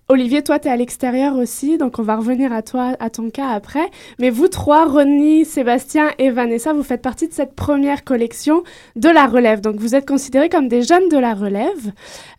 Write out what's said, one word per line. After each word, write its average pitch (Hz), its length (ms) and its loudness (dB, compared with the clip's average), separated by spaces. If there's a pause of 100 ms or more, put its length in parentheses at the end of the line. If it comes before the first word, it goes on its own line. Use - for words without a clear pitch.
Olivier, 262 340 2
toi, 294 160 0
t'es 302 100 -6
à 247 60 0
l'extérieur 254 600 -2
aussi, 277 400 -2
donc 262 200 -4
on 233 60 -4
va 214 140 -2
revenir 247 340 -2
à 226 100 -4
toi, 254 380 -4
à 226 100 -6
ton 226 200 -8
cas 269 180 -6
après. 269 420 -4 (300)
Mais 247 100 2
vous 269 200 2
trois, 311 360 2
Ronnie, 294 600 4
Sébastien 269 640 0 (100)
et 262 120 2
Vanessa, 233 420 -2
vous 294 100 -2
faites 240 180 -6
partie 269 280 -6
de - 40 -20
cette 285 220 -6
première 285 480 -2
collection 269 600 -2 (340)
de 233 100 2
la 311 180 8
relève. 220 360 2
Donc 214 160 -4
vous 226 180 -2
êtes 277 120 0
considérés 277 420 0
comme 311 180 0
des 240 160 0
jeunes 359 260 4
de 302 80 2
la 240 160 0
relève. 208 600 -4 (460)